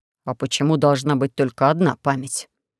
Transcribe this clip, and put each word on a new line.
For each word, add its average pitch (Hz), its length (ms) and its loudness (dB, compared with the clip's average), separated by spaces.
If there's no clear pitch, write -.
«А 127 100 -4
почему 143 420 0
должна 143 380 2
быть 135 200 -2
только 135 340 0
одна 160 280 2
память?» — 135 520 -6